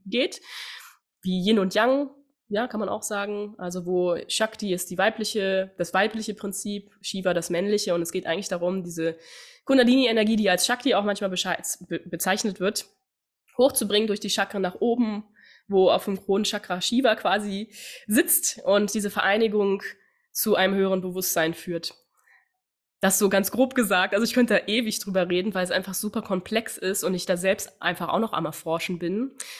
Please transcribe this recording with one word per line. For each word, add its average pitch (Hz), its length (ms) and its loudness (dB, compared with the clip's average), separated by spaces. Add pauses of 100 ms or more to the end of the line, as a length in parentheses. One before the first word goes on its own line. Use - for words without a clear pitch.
geht, 233 380 -2 (800)
wie 185 260 -2
Yin 220 100 6
und 190 160 0
Yang, 262 360 2 (380)
ja, 208 200 -2
kann 214 120 -6
man 190 100 -4
auch 220 120 -6
sagen, 208 540 -6
also 180 300 -8
wo 180 320 0 (100)
Shakti 214 460 -2
ist - 160 -6
die 180 80 -10
weibliche, 196 800 0
das 170 160 -4
weibliche 214 400 0
Prinzip, 202 680 -8
Shiva 185 320 -2
das 170 160 -2
männliche 196 460 0
und 175 80 0
es 165 100 -6
geht 185 140 -4
eigentlich 190 220 -2
darum, 180 360 -2
diese 165 320 -4 (480)
Kundalini-Energie, 240 720 6
die 208 140 4
als 180 160 2
Shakti 247 280 2
auch 202 100 2
manchmal 202 260 -2
beschei-, 180 320 -4 (260)
be-, 170 120 -6
bezeichnet 185 600 -4
wird, 202 240 -2 (720)
hochzubringen 220 520 2
durch 208 120 -2
die 208 80 -6
Chakren 196 320 0
nach 180 200 -2
oben, 226 440 0 (440)
wo 190 200 6
auf 185 180 4
dem 190 140 -4
Kronenchakra 202 600 -2
Shiva 233 340 4
quasi 202 580 -2 (360)
sitzt - 560 2
und 202 280 4
diese 202 180 -2
Vereinigung 202 760 2 (480)
zu - 240 0
einem 190 180 4
höheren 190 260 2
Bewusstsein 180 540 -2
führt. - 400 -8 (1080)
Das 190 200 2
so 202 80 4
ganz 202 240 2
grob 254 240 2
gesagt, 196 380 2
also 214 100 2
ich - 100 -2
könnte 233 200 4
da 175 120 2
ewig 214 320 -2
drüber 185 300 0
reden, 185 260 0
weil 185 80 0
es 180 80 -2
einfach 185 240 -2
super 208 280 -4
komplex 214 540 -4
ist 185 280 -4
und 185 100 0
ich 180 100 -4
da 185 120 0
selbst 190 440 -2
einfach 170 280 -2
auch 170 100 0
noch 220 140 -2
am 165 140 -2
Erforschen 165 520 -4
bin, 196 380 -4 (240)